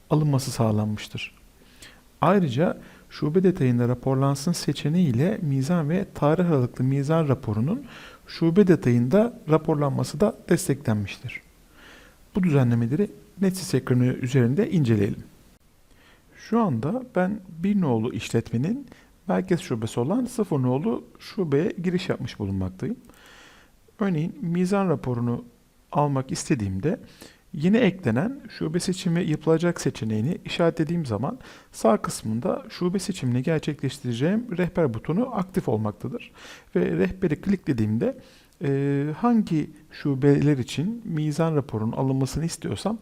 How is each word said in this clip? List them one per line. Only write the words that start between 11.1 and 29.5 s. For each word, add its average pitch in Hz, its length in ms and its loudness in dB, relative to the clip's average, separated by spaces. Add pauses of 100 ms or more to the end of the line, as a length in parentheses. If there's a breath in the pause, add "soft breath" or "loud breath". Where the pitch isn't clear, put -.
Bu 196 80 0
düzenlemeleri 131 680 2 (300)
Netsys 185 320 -2
ekranı 123 320 2
üzerinde 127 680 2
inceleyelim. 113 520 2 (1120 soft breath)
Şu - 240 -2
anda 185 440 0 (120)
ben 185 240 0 (100)
bir 190 320 0
nolu 120 320 0
işletmenin 139 760 -2 (400 loud breath)
merkez 185 320 0
şubesi 117 400 -4
olan 196 260 0
sıfır 165 360 -2
nolu 143 420 0 (160)
şubeye 160 540 -2 (100)
giriş 180 260 -2
yapmış - 300 -6
bulunmaktayım. 98 580 -4 (1000 loud breath)
Örneğin 180 420 -2
mizan 185 480 0
raporunu 120 560 -2 (460)
almak 143 400 0
istediğimde 104 680 -2 (540 loud breath)
yeni 180 240 2
eklenen 185 720 0
şube 160 300 -4
seçimi 175 440 0
yapılacak 160 580 2